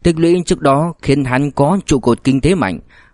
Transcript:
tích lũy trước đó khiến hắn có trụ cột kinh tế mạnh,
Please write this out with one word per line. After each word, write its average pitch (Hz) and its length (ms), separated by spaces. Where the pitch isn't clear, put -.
tích 170 140
lũy 170 280
trước - 140
đó 151 420
khiến 143 220
hắn 131 260
có 151 360
trụ 139 140
cột 117 240
kinh 135 160
tế 151 140
mạnh, 101 240